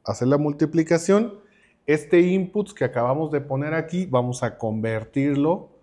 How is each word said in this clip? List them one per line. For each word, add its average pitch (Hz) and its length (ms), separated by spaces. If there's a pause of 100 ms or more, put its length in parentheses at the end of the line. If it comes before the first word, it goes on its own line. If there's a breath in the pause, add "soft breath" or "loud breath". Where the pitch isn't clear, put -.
hacer 113 220
la 143 120
multiplicación, 160 1000 (480 loud breath)
este 151 340
inputs 185 540
que 139 100
acabamos 131 460
de 143 100
poner 143 340
aquí, 165 320
vamos 123 360
a 113 160
convertirlo 127 1120 (120)